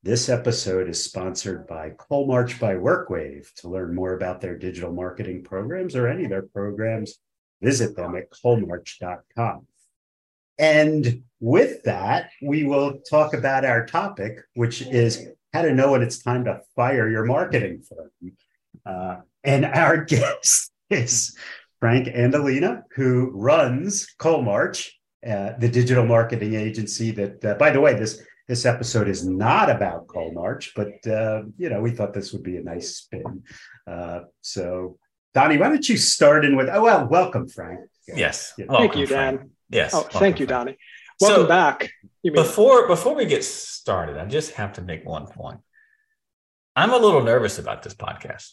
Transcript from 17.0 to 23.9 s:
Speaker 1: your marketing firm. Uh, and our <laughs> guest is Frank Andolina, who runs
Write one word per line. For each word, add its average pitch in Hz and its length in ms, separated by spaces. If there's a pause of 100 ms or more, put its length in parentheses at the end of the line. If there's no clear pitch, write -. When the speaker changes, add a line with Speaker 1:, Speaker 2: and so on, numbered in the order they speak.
Speaker 1:
your 110 160
marketing 120 560
firm. - 520 (520)
Uh, 92 360 (220)
and 139 220
our 156 380
<laughs> - 20
guest - 680 (180)
is - 480 (420)
Frank 123 280
Andolina, 131 760 (120)
who 127 380
runs 139 720 (120)